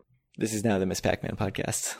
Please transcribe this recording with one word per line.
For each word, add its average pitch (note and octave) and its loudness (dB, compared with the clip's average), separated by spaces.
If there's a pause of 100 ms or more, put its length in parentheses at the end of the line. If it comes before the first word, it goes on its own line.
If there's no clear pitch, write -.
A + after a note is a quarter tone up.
(380)
This A2 0
is G#2 0
now G#2 4
the F#2+ 4
Miss F2+ 0
Pac-Man - 0
podcast. - -2